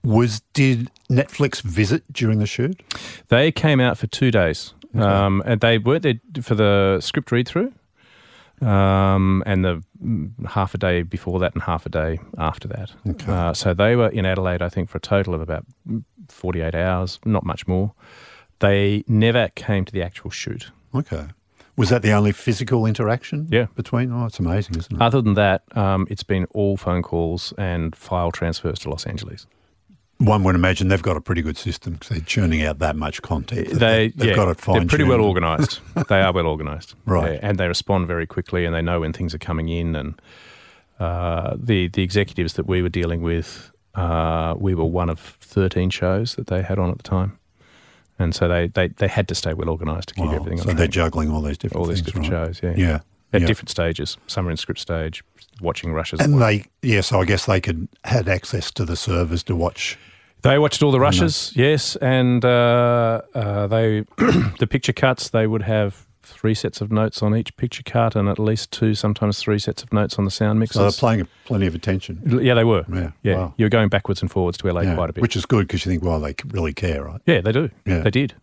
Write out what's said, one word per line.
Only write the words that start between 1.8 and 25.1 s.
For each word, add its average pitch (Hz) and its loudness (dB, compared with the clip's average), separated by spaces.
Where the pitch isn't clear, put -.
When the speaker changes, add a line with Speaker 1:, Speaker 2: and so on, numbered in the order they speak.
Speaker 1:
during 110 0
the 104 0
shoot? 147 -4
Speaker 2:
They 139 4
came 147 2
out 127 2
for - -4
two 131 2
days. 90 2
Speaker 1:
Okay. 107 2
Speaker 2:
Um, 98 4
and 117 0
they 117 4
weren't 131 0
there 123 0
for - -2
the 101 4
script - -4
read-through, 165 0
um, 98 4
and 95 0
the, 87 -2
mm, 98 -4
half 95 -2
a - -8
day 90 0
before 90 -4
that 90 0
and - -6
half 82 -4
a - -10
day 80 -2
after - -4
that. - -10
Speaker 1:
Okay. - -6
Speaker 2:
Uh, 87 0
so 90 0
they 104 4
were 117 4
in 104 -2
Adelaide, 92 -2
I 87 -4
think, 85 -4
for - -12
a - -4
total 98 0
of 78 -4
about, 80 -6
mm, 110 -6
forty-eight 85 -4
hours, 90 -2
not 107 0
much - -6
more. 92 0
They 101 2
never 113 4
came 98 -2
to - -10
the 98 -4
actual - -10
shoot. - -10
Speaker 1:
Okay. 78 -4
Was 110 2
that 123 6
the 107 4
only 104 4
physical 113 0
interaction 123 -2
Speaker 2:
Yeah. 113 4
Speaker 1:
between? 123 -2
Oh, 120 -4
it's 110 -8
amazing, 87 -2
isn't 85 -8
it? 87 2
Speaker 2:
Other 117 4